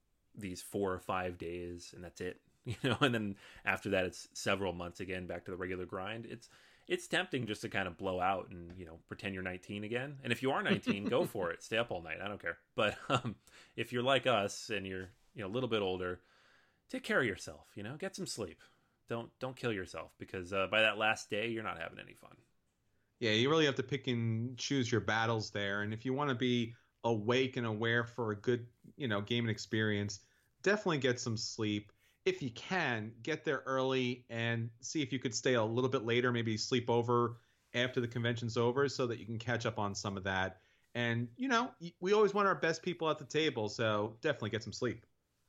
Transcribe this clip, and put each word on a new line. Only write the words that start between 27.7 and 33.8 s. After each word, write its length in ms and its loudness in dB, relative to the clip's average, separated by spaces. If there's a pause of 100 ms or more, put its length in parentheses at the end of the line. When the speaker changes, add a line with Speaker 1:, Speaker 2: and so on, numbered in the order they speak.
Speaker 2:
for 280 -2
a 40 0
good, 300 0 (300)
you 120 -2
know, 120 2
gaming 300 2
experience, 720 0 (420)
definitely 360 2
get 220 2
some 160 -2
sleep. 560 -2 (320)
If 180 0
you 80 -6
can, 640 -2 (100)
get 220 -4
there 220 0
early 640 0